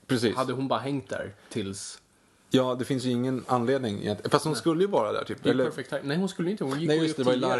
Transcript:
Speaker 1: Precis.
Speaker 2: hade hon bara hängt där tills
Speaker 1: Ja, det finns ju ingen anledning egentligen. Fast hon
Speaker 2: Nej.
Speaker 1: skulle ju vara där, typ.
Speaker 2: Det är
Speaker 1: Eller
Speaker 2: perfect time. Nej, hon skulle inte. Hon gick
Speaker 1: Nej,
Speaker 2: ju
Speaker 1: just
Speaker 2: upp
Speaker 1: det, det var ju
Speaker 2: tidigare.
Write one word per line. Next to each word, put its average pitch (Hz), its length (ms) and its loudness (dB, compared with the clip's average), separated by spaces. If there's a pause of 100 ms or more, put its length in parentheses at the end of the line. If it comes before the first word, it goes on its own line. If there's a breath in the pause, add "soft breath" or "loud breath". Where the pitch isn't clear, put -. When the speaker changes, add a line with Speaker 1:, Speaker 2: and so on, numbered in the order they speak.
Speaker 1:
Precis. 113 280 2
Speaker 2:
hade 131 180 0
hon 135 140 -2
bara 120 120 2
hängt 139 300 -4
där - 260 -6 (140)
tills 98 520 -8 (480)
Speaker 1:
Ja, 127 300 4
det 123 60 -2
finns 131 180 -2
ju 123 80 0
ingen 123 360 0
anledning 123 540 2
egentligen. - 300 -2
Fast 147 140 4
hon 156 80 0
Speaker 2:
Nej. - 60 -4
Speaker 1:
skulle 165 240 2
ju 202 60 2
vara 120 220 2
där, 107 120 -2
typ. - 200 -8
Speaker 2:
Det - 60 0
är - 40 4
Speaker 1:
Eller 127 120 2
Speaker 2:
perfect - 240 -6
time. 143 140 -4
Nej, 139 140 -2
hon 190 120 0
skulle 180 220 -2
inte. 214 120 -4
Hon 135 160 -4
gick 165 80 -2
Speaker 1:
Nej, 151 100 4
Speaker 2:
ju 160 60 2
Speaker 1:
just 156 160 -2
Speaker 2:
upp 127 60 2
Speaker 1:
det, 127 60 4
det 127 80 4
var 131 120 0
ju 123 60 0
Speaker 2:
tidigare. - 20 0